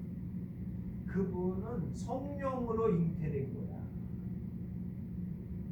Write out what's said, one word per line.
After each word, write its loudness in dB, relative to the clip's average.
그분은 2
성령으로 2
잉태된 2
거야. -2